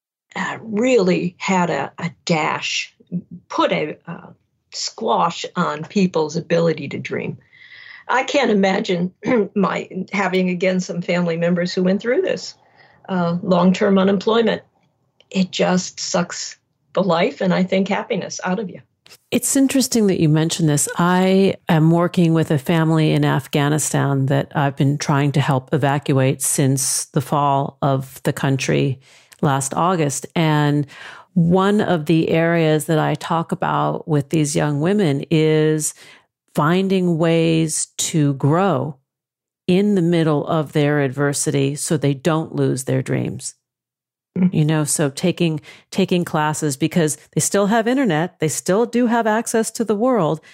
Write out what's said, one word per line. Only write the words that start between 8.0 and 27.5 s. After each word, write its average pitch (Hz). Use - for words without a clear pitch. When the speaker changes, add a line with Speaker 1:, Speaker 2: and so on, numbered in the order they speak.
Speaker 1:
I 254
can't 254
imagine 190
<clears throat> 220
my 202
having, 185
again, 185
some 170
family 175
members 175
who 185
went 185
through 254
this, -
uh, 175
long-term 185
unemployment. 196
It 185
just 180
sucks -
the 180
life 190
and, 180
I 180
think, 190
happiness 208
out 185
of 214
you. -
Speaker 2:
It's -
interesting 254
that 180
you 165
mentioned 156
this. 147
I 185
am 160
working 170
with 160
a 156
family 160
in 147
Afghanistan 143
that 139
I've 139
been 143
trying 143
to 151
help 131
evacuate 139
since -
the -
fall 143